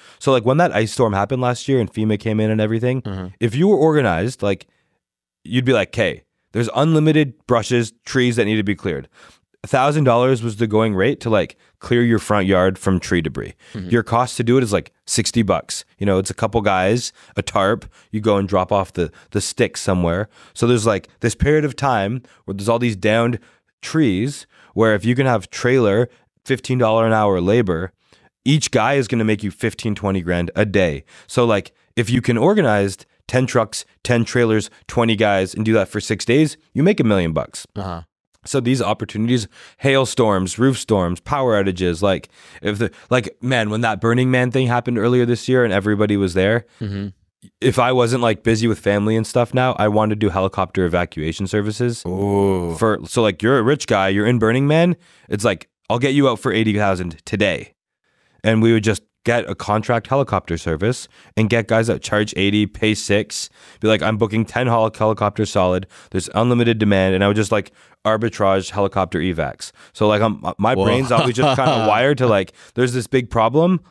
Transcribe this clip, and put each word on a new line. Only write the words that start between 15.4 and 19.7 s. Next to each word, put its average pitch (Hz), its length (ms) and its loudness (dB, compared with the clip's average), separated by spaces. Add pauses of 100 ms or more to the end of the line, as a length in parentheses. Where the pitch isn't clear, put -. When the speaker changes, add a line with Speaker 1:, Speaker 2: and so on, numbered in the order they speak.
Speaker 1:
bucks. - 440 -4 (120)
You 101 80 -6
know, 95 120 2
it's 98 120 -2
a - 40 -10
couple 110 260 -2
guys, 101 520 0 (240)
a 104 60 -2
tarp, 101 440 -2 (240)
you 107 100 -6
go 104 160 2
and 98 100 0
drop 92 260 0
off 98 200 0
the, 82 180 -4 (200)
the 101 100 -4
sticks - 400 -4